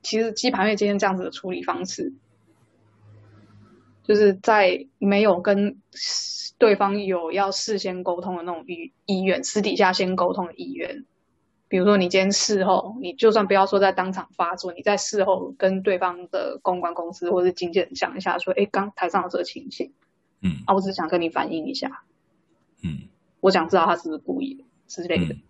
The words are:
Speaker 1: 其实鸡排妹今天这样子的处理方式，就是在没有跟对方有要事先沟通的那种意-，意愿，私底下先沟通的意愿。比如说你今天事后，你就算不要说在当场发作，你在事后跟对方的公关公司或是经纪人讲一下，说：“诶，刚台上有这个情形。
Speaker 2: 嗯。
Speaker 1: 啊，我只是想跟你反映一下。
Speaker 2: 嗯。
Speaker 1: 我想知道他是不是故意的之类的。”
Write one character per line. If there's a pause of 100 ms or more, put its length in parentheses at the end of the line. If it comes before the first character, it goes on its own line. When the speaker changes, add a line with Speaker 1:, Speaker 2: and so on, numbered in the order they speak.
Speaker 1:
其
实
鸡
排
妹
今
天
这
样
子
的
处
理
方
式， (1900)
就
是
在 (120)
没
有
跟 (760)
对
方
有
要
事
先
沟
通
的
那
种
意-， (120)
意
愿，
私
底
下
先
沟
通
的
意
愿。 (600)
比
如
说
你
今
天
事
后，
你
就
算
不
要
说
在
当
场
发
作，
你
在
事
后
跟
对
方
的
公
关
公
司
或
是
经
纪
人
讲
一
下，
说
：“诶，
刚
台
上
有
这
个
情
形。 (500)
Speaker 2:
嗯。
Speaker 1:
啊，
我
只
是
想
跟
你
反
映
一
下。 (800)
Speaker 2:
嗯。 (320)
Speaker 1:
我
想
知
道
他
是
不
是
故
意
的 (240)
之
类
的。” (160)